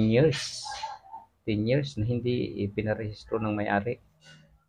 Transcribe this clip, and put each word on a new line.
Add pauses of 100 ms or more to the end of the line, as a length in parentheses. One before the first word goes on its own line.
years. (840)
Ten
years
na
hindi
ipinarehistro
ng
may-ari. (680)